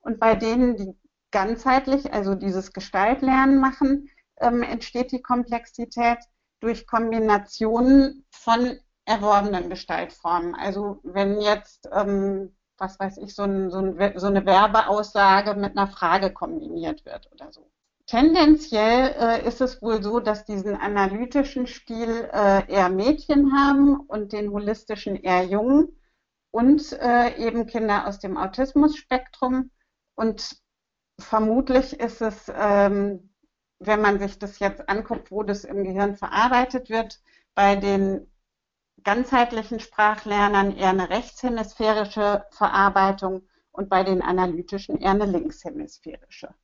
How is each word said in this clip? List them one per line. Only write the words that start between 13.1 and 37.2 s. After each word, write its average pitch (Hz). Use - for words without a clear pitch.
ich, 202
so 208
ein, 196
so 185
ein, 190
so 185
eine 196
Verbeaussage 202
mit 202
einer 196
Frage 190
kombiniert 165
wird -
oder -
so. -
Tendenziell, 262
äh, 226
ist 220
es 254
wohl 220
so, 214
dass 214
diesen 202
analytischen 208
Stil, 226
äh, 196
eher 185
Mädchen 269
haben 277
und 208
den 208
holistischen 208
eher 185
Jungen 233
und, 269
äh, 240
eben 226
Kinder 220
aus 202
dem 190
Autismus-Spektrum. 254
Und 220
vermutlich 247
ist 233
es, 220
ähm, 202
wenn 214
man 202
sich 196
das 202
jetzt 196
anguckt, 214
wo 208
das 202
im 196
Gehirn 202
verarbeitet 254
wird, 226